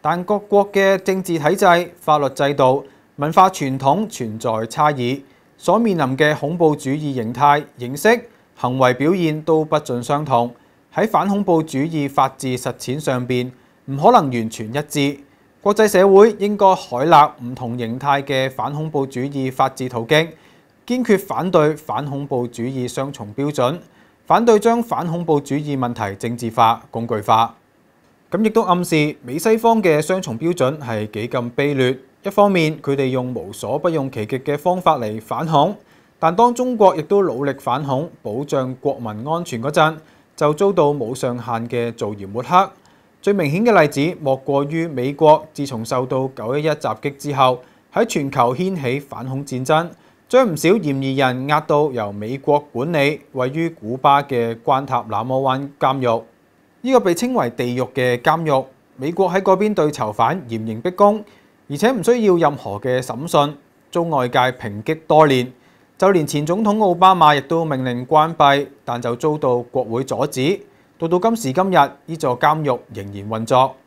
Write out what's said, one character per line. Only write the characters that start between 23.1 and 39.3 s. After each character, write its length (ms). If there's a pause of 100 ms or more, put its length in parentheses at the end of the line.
重 240
標 160
準， 280 (480)
反 180
對 140
將 240
反 240
恐 180
怖 160
主 140
義 240
問 160
題 220
政 200
治 140
化、 400
工 160
具 160
化。 320 (760)
咁 140
亦 60
都 140
暗 200
示 380
美 160
西 180
方 260
嘅 200
雙 180
重 180
標 140
準 260
係 320
幾 180
咁 240
卑 220
劣。 220 (260)
一 60
方 220
面， 300
佢 140
哋 120
用 280
無 160
所 280
不 100
用 220
其 160
極 120
嘅 200
方 200
法 200
嚟 220
反 260
恐， 280 (440)
但 160
當 200
中 220
國 180
亦 60
都 220
努 220
力 140
反 240
恐， 280 (120)
保 220
障 380
國 140
民 120 (180)
安 160